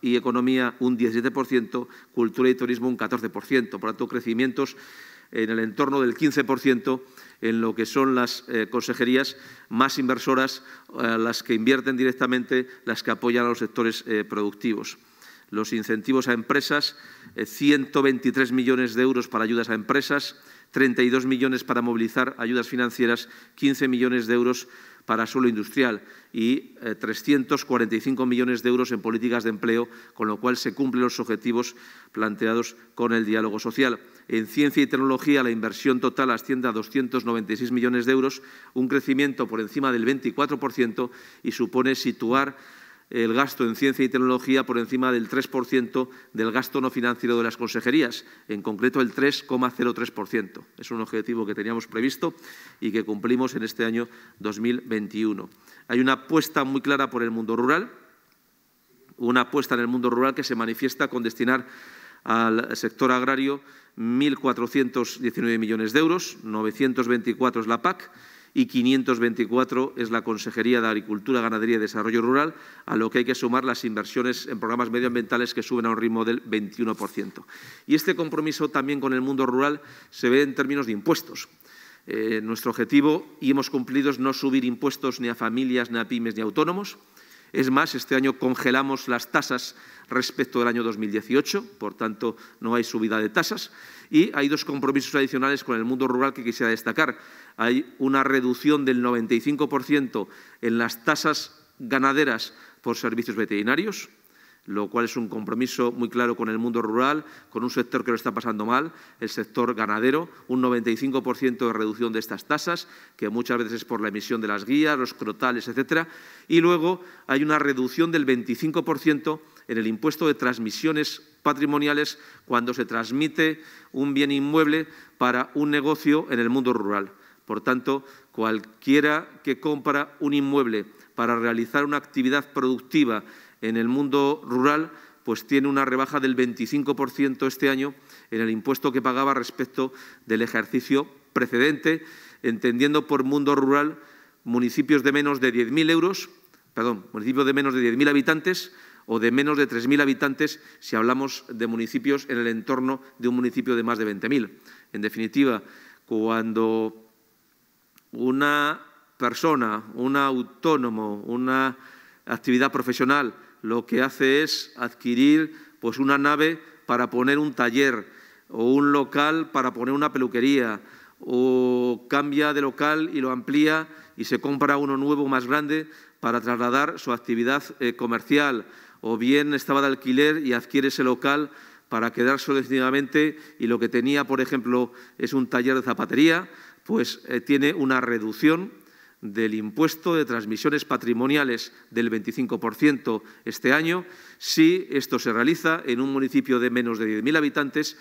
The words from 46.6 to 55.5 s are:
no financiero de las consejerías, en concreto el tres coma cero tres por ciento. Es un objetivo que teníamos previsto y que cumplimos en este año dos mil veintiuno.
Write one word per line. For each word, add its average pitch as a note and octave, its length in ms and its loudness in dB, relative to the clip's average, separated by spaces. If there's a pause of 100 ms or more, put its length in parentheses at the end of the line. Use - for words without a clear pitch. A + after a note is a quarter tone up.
no C3 80 0
financiero A#2+ 480 0
de A#2 60 2
las A2+ 140 -4
consejerías, B2 680 0 (220)
en G#2 160 -6
concreto A2+ 380 2
el A#2 100 2
tres C#3 320 0
coma B2+ 260 0
cero B2 240 0
tres A#2 160 -6
por G2+ 180 -10
ciento. - 380 -4 (140)
Es - 100 -16
un A#2 120 -6
objetivo A2+ 440 -4
que G2+ 80 -4
teníamos A2 320 -6
previsto C3 480 -4 (460)
y A2+ 120 -4
que G#2+ 120 -2
cumplimos A#2+ 500 -2
en A#2+ 100 -6
este A2+ 220 -4
año A#2 220 -2 (320)
dos G#2 200 -6
mil A#2+ 220 0
veintiuno. G#2+ 720 -4 (380)